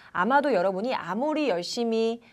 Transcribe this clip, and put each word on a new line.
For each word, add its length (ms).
아마도 420
여러분이 440
아무리 520
열심히 720